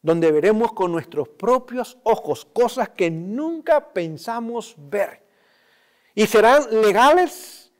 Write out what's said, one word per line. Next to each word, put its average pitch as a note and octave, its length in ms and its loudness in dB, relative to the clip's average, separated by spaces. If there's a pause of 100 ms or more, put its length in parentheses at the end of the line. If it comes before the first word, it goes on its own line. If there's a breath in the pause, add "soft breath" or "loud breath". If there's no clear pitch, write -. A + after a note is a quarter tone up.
donde E3 300 0
veremos G#3+ 420 0
con F3+ 200 -4
nuestros D3+ 360 -8
propios B3 760 -6
ojos - 400 -2
cosas A#3+ 460 -4
que E3+ 200 -2
nunca D4 800 -4
pensamos A3+ 840 -10
ver. D3+ 480 -8 (880)
Y G#3+ 120 2
serán A3+ 540 4
legales B3+ 1000 2